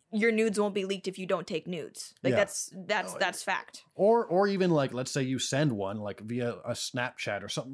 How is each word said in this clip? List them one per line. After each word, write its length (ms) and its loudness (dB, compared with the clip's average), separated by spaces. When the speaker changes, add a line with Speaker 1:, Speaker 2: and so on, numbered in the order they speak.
Speaker 1:
your 200 2
nudes 280 2
won't 160 0
be 100 -2
leaked 220 -4
if 100 -4
you 80 -8
don't 220 -2
take 200 -4
nudes. 460 -8
Like, 80 2
Speaker 2:
Yeah. 60 4
Speaker 1:
that's, 340 0
that's, 300 -2
Speaker 2:
Oh, 40 -8
Speaker 1:
that's 220 0
fact. 420 -6
Speaker 2:
Or, 300 6
or 220 4
even, 220 4
like, 240 4
let's 180 -4
say 120 2
you 160 0
send 320 2
one, 260 -2
like, 240 -8
via 360 -4
a 160 -6
Snapchat 680 -4
or 60 -8
something 240 -6